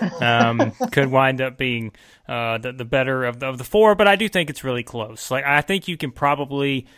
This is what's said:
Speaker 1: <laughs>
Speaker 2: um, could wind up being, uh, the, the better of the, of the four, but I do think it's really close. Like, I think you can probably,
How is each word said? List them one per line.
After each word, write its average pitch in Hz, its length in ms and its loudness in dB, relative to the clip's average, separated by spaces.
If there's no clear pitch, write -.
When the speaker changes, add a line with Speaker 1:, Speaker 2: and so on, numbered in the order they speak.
Speaker 1:
<laughs> 185 180 -6
Speaker 2:
um, 117 520 2
could 139 180 2
wind 131 320 2
up 131 160 -4
being, 117 360 -4
uh, 117 300 -4
the, 123 140 -8
the 127 120 -10
better 131 400 0
of 120 140 -4
the, 135 80 -6
of 131 120 -6
the 123 60 -10
four, 214 300 6
but 202 140 4
I 202 80 6
do 208 120 -2
think 165 220 -2
it's - 140 -12
really 123 180 -2
close. 113 480 -10
Like, 135 140 -2
I 143 160 2
think 196 260 -4
you 175 100 -6
can 147 140 -6
probably, 139 880 -2